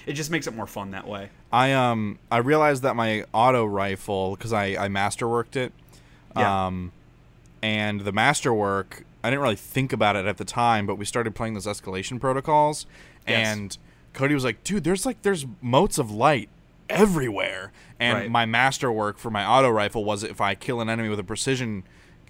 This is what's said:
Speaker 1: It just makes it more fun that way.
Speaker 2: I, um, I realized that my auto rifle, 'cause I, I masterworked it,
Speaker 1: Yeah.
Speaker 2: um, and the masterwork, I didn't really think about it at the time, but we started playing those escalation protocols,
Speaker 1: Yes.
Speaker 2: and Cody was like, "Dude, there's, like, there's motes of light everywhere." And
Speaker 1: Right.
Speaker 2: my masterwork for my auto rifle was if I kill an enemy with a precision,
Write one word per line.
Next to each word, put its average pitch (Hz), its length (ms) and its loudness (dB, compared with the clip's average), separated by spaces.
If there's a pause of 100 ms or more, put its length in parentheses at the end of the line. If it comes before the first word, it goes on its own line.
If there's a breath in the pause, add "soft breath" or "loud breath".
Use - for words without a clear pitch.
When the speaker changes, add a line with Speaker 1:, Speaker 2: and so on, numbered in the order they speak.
Speaker 1:
It 160 80 -8
just 147 160 -6
makes 160 160 -4
it 113 100 -8
more 107 120 -8
fun 98 240 -10
that 98 160 -12
way. 101 220 -10 (220)
Speaker 2:
I, 131 220 4
um, 117 460 0 (120)
I 117 60 2
realized 143 460 4
that 123 120 2
my 110 380 -2
auto 120 320 4
rifle, 98 720 -2
'cause 113 160 -6
I, 104 120 2 (120)
I 98 100 -2
masterworked 113 680 -2
it, 127 180 -4 (640 soft breath)
Speaker 1:
Yeah. 98 320 2
Speaker 2:
um, 90 240 -6 (720)
and 107 380 -2
the 98 100 -4
masterwork, 104 920 0 (200)
I 113 80 0
didn't 139 100 0
really 117 140 2
think 131 360 -4
about 107 240 4
it 95 120 0
at 101 100 -2
the 98 80 -8
time, 117 400 2
but 98 100 -2
we 101 100 -8
started 113 280 -2
playing 113 220 -6
those 98 100 -8
escalation 101 560 -6
protocols, 151 640 2 (420 loud breath)
Speaker 1:
Yes. 110 300 0
Speaker 2:
and 101 200 -10 (360 soft breath)
Cody 139 220 0
was 131 80 0
like, 113 200 -2
"Dude, 190 200 -2
there's, 185 220 0
like, 247 180 -4
there's 180 220 0 (160)
motes 135 360 4
of 117 140 -2
light 120 380 2 (380)
everywhere." 101 840 0 (280 loud breath)
And 120 200 2
Speaker 1:
Right. 101 120 -6
Speaker 2:
my 117 140 4
masterwork 117 720 0
for 117 140 -8
my 104 140 -2
auto 127 260 6
rifle 104 340 0
was 104 180 -2
if - 160 -8
I 101 140 2
kill 120 280 -4
an 113 80 -4
enemy 113 200 -2
with 104 100 -2
a 98 40 -4
precision, 110 600 -4 (460 soft breath)